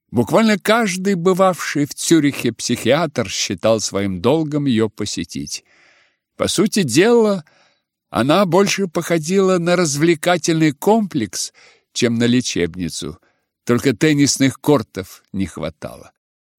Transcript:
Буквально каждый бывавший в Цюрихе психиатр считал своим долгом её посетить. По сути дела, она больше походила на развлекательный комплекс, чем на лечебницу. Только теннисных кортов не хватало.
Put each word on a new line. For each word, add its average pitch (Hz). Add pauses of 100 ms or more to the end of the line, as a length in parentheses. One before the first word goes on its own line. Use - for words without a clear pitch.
Буквально 185
каждый 202
бывавший 180
в -
Цюрихе 143
психиатр 120
считал 110
своим 98
долгом 147
её 110
посетить. - (720)
По -
сути 196
дела, 196 (640)
она 147
больше 190
походила 180
на 175
развлекательный 160
комплекс, 190 (400)
чем 120
на 117
лечебницу. 85 (460)
Только 120
теннисных 143
кортов -
не 98
хватало. 76 (480)